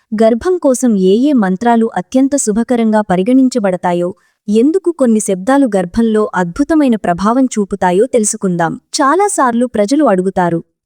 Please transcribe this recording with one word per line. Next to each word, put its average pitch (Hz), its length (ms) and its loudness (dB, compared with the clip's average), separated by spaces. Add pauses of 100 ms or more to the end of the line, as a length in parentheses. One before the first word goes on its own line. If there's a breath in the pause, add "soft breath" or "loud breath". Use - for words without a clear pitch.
(220)
గర్భం 240 360 0
కోసం 254 380 2
ఏ 190 200 2
ఏ 277 160 2
మంత్రాలు 226 640 0
అత్యంత 269 400 0
శుభకరంగా 226 640 0
పరిగణించబడతాయో, 190 1120 0 (340)
ఎందుకు 294 420 2
కొన్ని 233 300 0
శబ్దాలు 220 560 0
గర్భంలో 214 580 0
అద్భుతమైన 247 640 0
ప్రభావం 202 480 0
చూపుతాయో 196 600 0
తెలుసుకుందాం. 190 680 -2
చాలాసార్లు 277 920 0
ప్రజలు 247 380 0
అడుగుతారు, 185 600 0 (220)